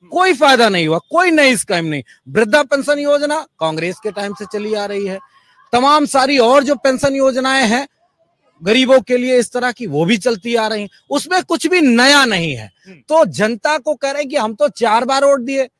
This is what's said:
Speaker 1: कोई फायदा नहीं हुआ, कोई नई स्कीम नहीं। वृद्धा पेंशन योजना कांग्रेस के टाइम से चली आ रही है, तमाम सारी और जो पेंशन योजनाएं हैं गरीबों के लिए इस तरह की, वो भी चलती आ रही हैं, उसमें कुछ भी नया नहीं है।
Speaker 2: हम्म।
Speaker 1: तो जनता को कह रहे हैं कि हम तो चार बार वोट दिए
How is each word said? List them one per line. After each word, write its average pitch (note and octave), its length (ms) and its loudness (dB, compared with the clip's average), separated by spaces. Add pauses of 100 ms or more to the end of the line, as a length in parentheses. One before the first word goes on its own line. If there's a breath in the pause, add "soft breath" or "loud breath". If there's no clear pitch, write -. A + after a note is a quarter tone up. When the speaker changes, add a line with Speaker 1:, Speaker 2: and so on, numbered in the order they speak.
(120)
Speaker 1:
कोई F4+ 220 2
फायदा B3+ 360 4
नहीं F3 180 0
हुआ, D#3+ 100 0
कोई E4+ 340 0
नई C#4 240 4
स्कीम E3+ 300 -4
नहीं। D3 180 -6 (260 soft breath)
वृद्धा A3 340 2
पेंशन C#4+ 360 -2
योजना D4 480 -2 (120)
कांग्रेस D#3+ 440 -4
के G#3+ 80 -6
टाइम G3+ 220 -8
से G3+ 120 -12
चली G#3+ 280 -8
आ G#3 120 -6
रही G3+ 220 -6
है, F#3+ 120 -8 (540 soft breath)
तमाम C#4 320 4
सारी C4+ 320 0
और B3+ 260 4
जो C#4+ 120 0
पेंशन C4+ 400 -2
योजनाएं C4 520 0
हैं B3+ 200 -2 (760)
गरीबों B3+ 380 4
के B3 160 -2
लिए B3+ 220 0
इस - 120 -4
तरह B3 200 -4
की, A#3 160 -12
वो D3+ 180 -2
भी G#3+ 120 0
चलती A#3 380 -4
आ A3 120 -2
रही G#3+ 140 -6
हैं, G3+ 80 -12 (200 soft breath)
उसमें D#4+ 340 -2
कुछ E4 240 -4
भी F4+ 140 2
नया C4 440 4
नहीं E3 300 -4
है। G#2+ 160 -16 (160)
Speaker 2:
हम्म। F#3 80 -20
Speaker 1:
तो D4+ 300 2
जनता A3 520 -2
को C#4+ 180 -4
कह C#4 160 -6
रहे C#4+ 100 -6
हैं C4+ 80 -6
कि D4 60 -8
हम A3+ 180 -2
तो D4 160 0
चार A3+ 360 0
बार C4+ 200 0
वोट C#4 140 2
दिए C4 300 -4 (100)